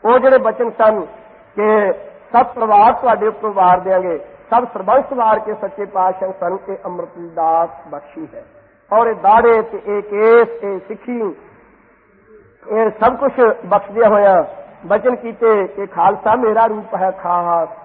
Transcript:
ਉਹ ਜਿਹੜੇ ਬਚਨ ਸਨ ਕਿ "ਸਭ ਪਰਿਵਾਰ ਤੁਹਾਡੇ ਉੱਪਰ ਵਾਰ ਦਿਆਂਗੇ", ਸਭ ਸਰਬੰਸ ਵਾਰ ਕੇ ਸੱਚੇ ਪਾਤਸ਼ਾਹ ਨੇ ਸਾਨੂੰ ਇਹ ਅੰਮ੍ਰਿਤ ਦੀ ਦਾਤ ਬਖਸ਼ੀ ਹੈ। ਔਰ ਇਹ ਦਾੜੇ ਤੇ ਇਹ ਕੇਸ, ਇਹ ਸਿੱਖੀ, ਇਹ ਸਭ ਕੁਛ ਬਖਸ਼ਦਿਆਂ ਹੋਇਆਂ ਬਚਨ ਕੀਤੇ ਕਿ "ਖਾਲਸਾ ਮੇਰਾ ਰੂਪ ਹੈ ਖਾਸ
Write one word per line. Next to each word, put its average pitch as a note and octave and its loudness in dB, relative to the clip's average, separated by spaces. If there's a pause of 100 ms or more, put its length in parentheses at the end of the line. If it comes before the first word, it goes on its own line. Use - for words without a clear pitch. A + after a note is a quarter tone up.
ਉਹ B3 4
ਜਿਹੜੇ C4 4
ਬਚਨ A3 -2
ਸਨ G#3+ 0 (540)
ਕਿ G#3 0 (400)
"ਸਭ B3 4
ਪਰਿਵਾਰ A3+ 2
ਤੁਹਾਡੇ A3 0
ਉੱਪਰ G#3+ -6
ਵਾਰ F3+ 2
ਦਿਆਂਗੇ", F#3 -2 (340)
ਸਭ B3 2
ਸਰਬੰਸ A#3 0
ਵਾਰ A3 0
ਕੇ G#3+ -8
ਸੱਚੇ G3 -8
ਪਾਤਸ਼ਾਹ F#3+ -4
ਨੇ F#3 -10
ਸਾਨੂੰ F#3 -6 (100)
ਇਹ F#3+ -10
ਅੰਮ੍ਰਿਤ F3 -10
ਦੀ E3+ -16
ਦਾਤ E3 0 (180)
ਬਖਸ਼ੀ D3 -16
ਹੈ। - -18 (480)
ਔਰ A#3 2
ਇਹ A3+ -2
ਦਾੜੇ A3 4
ਤੇ G#3 -10
ਇਹ G#3 -4
ਕੇਸ, A3 2
ਇਹ G3 -6
ਸਿੱਖੀ, A3 -8 (1300)
ਇਹ A3 0
ਸਭ A#3 0
ਕੁਛ C#4 -2 (340)
ਬਖਸ਼ਦਿਆਂ G3+ 0
ਹੋਇਆਂ G3 4 (420)
ਬਚਨ G#3+ 0
ਕੀਤੇ A3 0
ਕਿ G3 -10
"ਖਾਲਸਾ G#3 0
ਮੇਰਾ A3+ 0
ਰੂਪ G#3+ -6
ਹੈ F#3+ -2
ਖਾਸ F3 -2 (160)